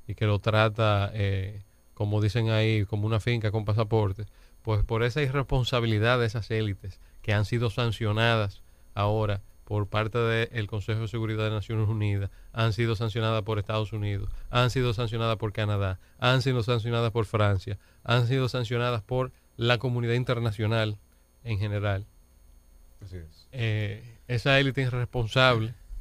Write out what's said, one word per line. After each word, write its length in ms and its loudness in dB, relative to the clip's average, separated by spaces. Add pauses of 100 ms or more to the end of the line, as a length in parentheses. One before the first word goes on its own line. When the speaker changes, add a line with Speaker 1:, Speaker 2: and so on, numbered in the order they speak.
Speaker 1:
y 80 -8
que 120 0
lo 120 4
trata, 760 2
eh, 480 -2 (320)
como 260 0
dicen 300 2
ahí, 340 4
como 220 -2
una 120 2
finca 320 0
con 140 -2
pasaporte, 640 0 (340)
pues 240 0
por 200 0
esa 180 0
irresponsabilidad 960 2
de 60 2
esas 240 -4
élites 500 -4 (220)
que 100 -2
han 140 2
sido 240 0
sancionadas 920 0 (320)
ahora 480 0 (240)
por 220 -2
parte 320 -2
del 480 0
Consejo 340 -4
de 80 -6
Seguridad 360 -4
de 60 0
Naciones 380 -2
Unidas, 400 0 (240)
han 220 0
sido 200 0
sancionadas 460 -2
por 180 -2
Estados 360 -4
Unidos, 340 -2 (220)
han 180 4
sido 240 0
sancionadas 460 -2
por 160 -4
Canadá, 440 0 (200)
han 240 4
sido 200 0
sancionadas 480 0
por 140 0
Francia, 540 0 (260)
han 220 4
sido 240 0
sancionadas 500 -2
por 320 -4 (240)
la 220 2
comunidad 340 0
internacional 840 0 (440)
en 160 -4
general. 460 -2 (1000)
Speaker 2:
Así 140 -16
es. 360 -20
Speaker 1:
Eh, 640 -4 (100)
esa 320 2
élite 220 0
irresponsable 880 2 (280)